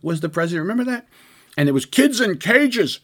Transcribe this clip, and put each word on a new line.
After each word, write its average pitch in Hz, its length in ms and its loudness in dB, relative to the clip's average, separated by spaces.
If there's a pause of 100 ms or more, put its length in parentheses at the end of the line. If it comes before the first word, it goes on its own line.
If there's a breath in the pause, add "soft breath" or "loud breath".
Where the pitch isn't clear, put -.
was 160 180 -4
the 165 80 -4
president? 165 380 -4
Remember 247 240 -2
that? 240 160 -8 (500 soft breath)
And 143 120 2
it 139 40 2
was 135 140 0
kids 269 340 2
in 202 180 0
cages. 240 640 2